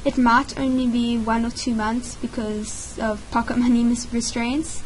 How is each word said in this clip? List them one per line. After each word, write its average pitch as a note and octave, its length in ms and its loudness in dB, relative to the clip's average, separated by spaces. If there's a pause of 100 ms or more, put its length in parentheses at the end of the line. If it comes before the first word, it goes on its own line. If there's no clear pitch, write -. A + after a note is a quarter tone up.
It C#4 160 0
might B3 400 4
only B3+ 260 2
be A#3 320 2
one A3+ 280 0
or A#3+ 40 -2
two - 240 -2
months A3+ 400 -2
because G#3+ 880 -6
of A3 320 -2
pocket A#3 260 0
money A#3+ 260 4
mis-, A#3 300 0
restraints. A#3 720 -2